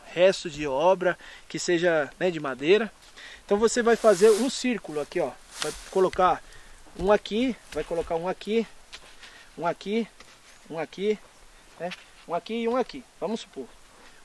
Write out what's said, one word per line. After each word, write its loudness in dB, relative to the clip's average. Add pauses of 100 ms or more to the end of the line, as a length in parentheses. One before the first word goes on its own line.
(140)
resto 2
de -6
obra 2 (320)
que -8
seja, 0
né, 2
de -4
madeira. 0 (500)
Então 0
você 2
vai 4
fazer 6
um 4
círculo -4
aqui, -6
ó. -2 (300)
Vai -6 (160)
colocar 2 (560)
um 2
aqui, 0 (160)
vai -8
colocar -4
um -4
aqui, -4 (920)
um -6
aqui, -2 (640)
um -10
aqui, -4 (640)
né? -8 (380)
Um -6
aqui -6
e -4
um -2
aqui, -6 (160)
vamos -4
supor. -14 (600)